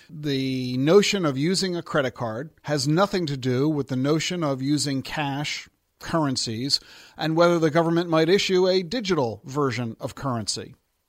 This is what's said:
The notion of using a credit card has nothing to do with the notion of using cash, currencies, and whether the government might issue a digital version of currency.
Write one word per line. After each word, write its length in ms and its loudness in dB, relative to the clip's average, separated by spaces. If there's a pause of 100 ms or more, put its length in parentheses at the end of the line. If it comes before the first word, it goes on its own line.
The 680 -4
notion 480 4
of 100 0
using 400 0
a 60 -6
credit 300 -2
card 360 -8 (140)
has 260 -2
nothing 380 2
to 100 -4
do 320 0
with 200 -2
the 80 -4
notion 460 0
of 200 -2
using 400 -2
cash, 680 -6 (320)
currencies, 800 -2 (380)
and 180 -2
whether 220 6
the 120 4
government 380 2
might 220 4
issue 360 4
a 160 4
digital 600 -2
version 560 -2
of 140 -8
currency. 600 -6 (340)